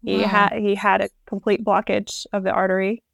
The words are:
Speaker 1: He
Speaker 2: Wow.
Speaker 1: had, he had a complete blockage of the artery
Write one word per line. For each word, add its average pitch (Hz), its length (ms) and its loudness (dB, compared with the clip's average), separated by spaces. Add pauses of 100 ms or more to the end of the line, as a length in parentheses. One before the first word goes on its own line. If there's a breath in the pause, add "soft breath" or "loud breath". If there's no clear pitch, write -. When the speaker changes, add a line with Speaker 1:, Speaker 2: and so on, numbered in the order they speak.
Speaker 1:
He 196 200 0
Speaker 2:
Wow. 208 60 2
Speaker 1:
had, 202 320 2
he 208 160 0
had 202 260 2
a 202 80 -2 (160)
complete 208 400 -2
blockage 202 680 -2
of 196 120 -4
the 190 80 0
artery 190 520 0 (100)